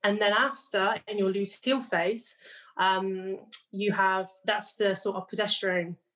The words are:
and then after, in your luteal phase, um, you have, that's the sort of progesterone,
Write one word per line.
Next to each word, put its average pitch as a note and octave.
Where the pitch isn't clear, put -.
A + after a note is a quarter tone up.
and G#3
then G#3
after, A3
in G#3+
your F#3+
luteal G3+
phase, F#3+
um, F#3+
you G3+
have, F#3+
that's G#3
the G3+
sort G3
of F#3
progesterone, F3+